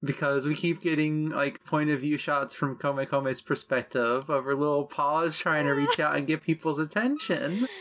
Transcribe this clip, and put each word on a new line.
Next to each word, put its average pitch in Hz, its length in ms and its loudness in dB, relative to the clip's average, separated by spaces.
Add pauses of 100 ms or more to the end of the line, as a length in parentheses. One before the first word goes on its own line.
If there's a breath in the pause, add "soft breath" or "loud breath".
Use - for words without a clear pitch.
because 139 440 0
we 151 80 2
keep 165 260 0
getting, 156 500 0
like, 143 340 -2
point 151 260 0
of 143 100 0
view 147 180 0
shots 139 360 -2
from 135 220 -2
Kome 139 320 -2
Kome's 135 320 0
perspective 127 920 0
of 135 140 2
her 139 100 0
little 143 300 2
paws 156 540 0
trying 156 260 2
to 143 80 2
reach 143 260 2
out 151 180 2
and 143 100 -2
get 156 160 0
people's 156 360 0
attention. 208 880 0 (140 loud breath)